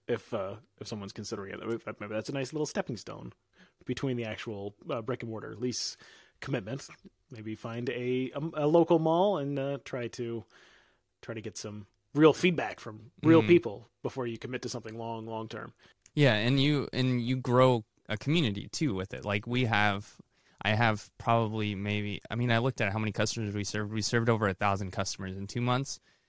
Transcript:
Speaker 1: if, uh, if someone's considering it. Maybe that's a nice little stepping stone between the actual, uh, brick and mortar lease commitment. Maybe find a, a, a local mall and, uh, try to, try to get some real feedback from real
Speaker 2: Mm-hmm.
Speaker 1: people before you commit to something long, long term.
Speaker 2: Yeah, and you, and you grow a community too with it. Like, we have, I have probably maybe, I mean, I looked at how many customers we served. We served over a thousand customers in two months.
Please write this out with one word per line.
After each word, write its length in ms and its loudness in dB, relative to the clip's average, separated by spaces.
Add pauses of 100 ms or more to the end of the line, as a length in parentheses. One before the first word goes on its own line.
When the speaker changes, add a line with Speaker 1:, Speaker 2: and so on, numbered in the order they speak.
Speaker 1:
if, 260 -4
uh, 240 -4 (220)
if 80 -14
someone's 260 -8
considering 400 -10
it. 60 -10 (400)
Maybe 140 -8
that's 160 -4
a 40 -6
nice 200 -4
little 120 -2
stepping 320 -4
stone 360 -12 (520)
between 300 -2
the 100 -4
actual, 500 -8 (140)
uh, 120 -4
brick 220 -6
and 80 -6
mortar 240 -10
lease 420 -4 (420)
commitment. 480 -6 (440)
Maybe 240 -10
find 340 -8
a, 440 -2
a, 320 -4
a 20 4
local 320 6
mall 380 2
and, 220 -2
uh, 240 -4
try 260 -6
to, 360 -6 (760)
try 140 -10
to 60 -10
get 160 -10
some 280 -10 (300)
real 180 10
feedback 460 0
from 320 -16 (120)
real 180 10
Speaker 2:
Mm-hmm. 60 2
Speaker 1:
people 420 4 (140)
before 220 -6
you 120 -6
commit 260 -8
to 60 -4
something 280 -10
long, 280 -8
long 220 -8
term. 260 -12 (420)
Speaker 2:
Yeah, 180 6
and 260 4
you, 340 2
and 280 0
you 140 -2
grow 480 4 (240)
a 100 -2
community 540 0
too 240 -2
with 180 -6
it. 120 -10
Like, 220 -2
we 180 0
have, 500 2 (460)
I 100 2
have 460 2
probably 580 0
maybe, 440 -4 (120)
I 40 -4
mean, 160 0
I 80 4
looked 220 0
at 100 0
how 80 -2
many 120 0
customers 420 -2
we 100 -2
served. 300 -4
We 80 -2
served 280 2
over 180 4
a 60 2
thousand 380 0
customers 460 -6
in 100 -8
two 140 -4
months. 380 -2 (300)